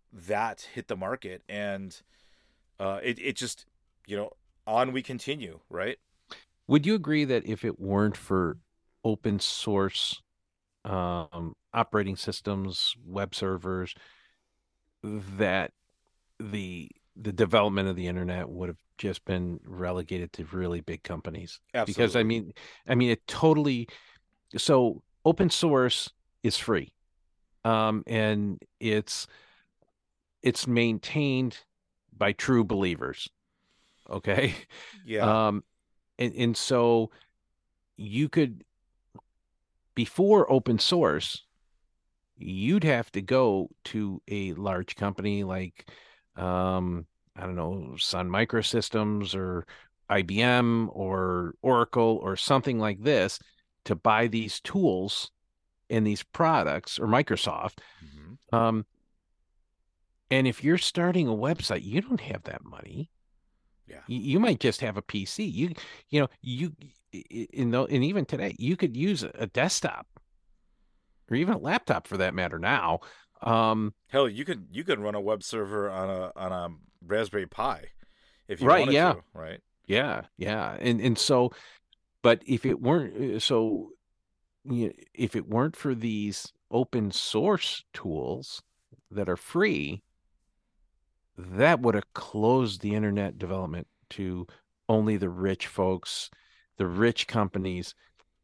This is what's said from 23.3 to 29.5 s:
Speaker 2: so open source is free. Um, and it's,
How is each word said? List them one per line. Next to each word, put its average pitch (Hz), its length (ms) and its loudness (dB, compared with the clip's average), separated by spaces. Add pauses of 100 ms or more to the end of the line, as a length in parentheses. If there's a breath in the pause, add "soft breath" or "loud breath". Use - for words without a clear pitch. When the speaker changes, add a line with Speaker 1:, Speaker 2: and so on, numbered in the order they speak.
Speaker 2:
so 127 440 4 (220)
open 170 240 4
source 131 640 2 (320)
is 110 160 0
free. 90 340 0 (720)
Um, 110 420 2
and 107 560 0 (160)
it's, 107 480 -2 (1160 soft breath)